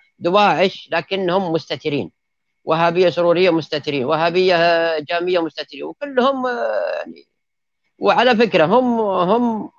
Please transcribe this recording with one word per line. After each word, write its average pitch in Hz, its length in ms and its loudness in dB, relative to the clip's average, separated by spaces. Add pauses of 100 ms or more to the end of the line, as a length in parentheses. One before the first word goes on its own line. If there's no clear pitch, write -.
(180)
دواعش 180 760 2
لكنهم 180 600 -2
مستترين، 147 580 -4 (540)
وهابية 170 440 2
سرورية 175 420 2
مستترين، 147 540 -4
وهابية 170 520 0 (420)
جامية 175 400 -2
مستترين، 147 460 -8
وكلهم، 254 600 -4
آه، 247 40 -4 (480)
يعني. - 280 -14 (720)
وعلى 208 380 4
فكرة 196 280 4
هم، 233 360 2
هم، 208 800 0